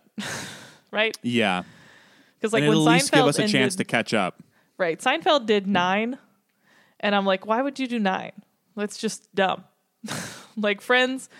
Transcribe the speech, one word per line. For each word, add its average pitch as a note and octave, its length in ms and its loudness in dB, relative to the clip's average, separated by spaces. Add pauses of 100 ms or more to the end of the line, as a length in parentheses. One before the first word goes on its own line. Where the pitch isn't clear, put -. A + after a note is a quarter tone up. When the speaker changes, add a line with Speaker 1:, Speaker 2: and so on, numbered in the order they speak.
(180)
Speaker 1:
<laughs> G#3 60 -8 (640)
Right? A3 320 -2
Speaker 2:
Yeah. G#2+ 400 2 (800)
Speaker 1:
'Cause, G#3+ 100 -2
like, F3+ 120 2
Speaker 2:
And D3 40 4
Speaker 1:
when D#3+ 80 4
Speaker 2:
it'll D#3 140 4
at - 20 6
least C#4 200 2
give C4+ 120 6
Speaker 1:
Seinfeld C#3+ 40 4
Speaker 2:
us C#3+ 100 2
a - 40 2
chance G#3+ 120 0
Speaker 1:
ended B2+ 240 0
Speaker 2:
to - 60 -2
catch - 280 -2
up. G2 300 -2 (340)
Speaker 1:
Right. E3 220 -2
Seinfeld D4 480 0
did G#3 200 0
nine, G3+ 520 0 (800)
and G#3 140 0
I'm G3 100 2
like, F#3+ 220 0
"Why A3 160 0
would C#4 160 -6
you C4 80 -4
do A#3+ 120 -4
nine? F#3+ 340 -2 (440)
That's G#3 220 -8
just - 360 -8
dumb." F#3 300 0 (420)
<laughs> - 60 -12 (420)
Like, G#3 280 -2
Friends, B3+ 580 0